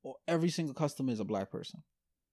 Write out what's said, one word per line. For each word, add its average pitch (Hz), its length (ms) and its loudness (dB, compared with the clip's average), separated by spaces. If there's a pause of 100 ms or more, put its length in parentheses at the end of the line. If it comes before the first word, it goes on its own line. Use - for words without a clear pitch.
o-, 131 100 -10 (120)
every 165 220 4
single 156 240 -2
customer 139 380 0
is 110 80 0
a 101 60 0
black 98 260 0
person. - 320 -10 (500)